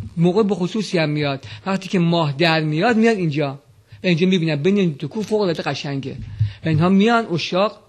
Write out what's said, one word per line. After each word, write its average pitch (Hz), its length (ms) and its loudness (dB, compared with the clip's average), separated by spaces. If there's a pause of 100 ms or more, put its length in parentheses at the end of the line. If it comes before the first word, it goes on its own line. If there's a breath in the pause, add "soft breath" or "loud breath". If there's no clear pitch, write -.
(180)
موقع 175 260 4
به 196 120 0
خصوصی 180 420 -2
هم 156 120 2
میاد، 147 360 -4 (200 loud breath)
وقتی 190 240 -4
که 196 100 0
ماه 165 380 2
در 160 240 2
میاد 160 360 0
میان 226 180 4
اینجا 147 440 -2 (440 soft breath)
و 190 40 -4
اینجا 180 200 4
می‌بینن 165 280 2
بین 180 220 2
این 185 120 2
دو 143 180 -6
کو 214 140 -6
فوق‌العاده 190 420 -2
قشنگه 139 520 -6 (500 loud breath)
و 165 40 0
اینها 160 200 2
میان 220 360 4
عشاق، 185 640 -2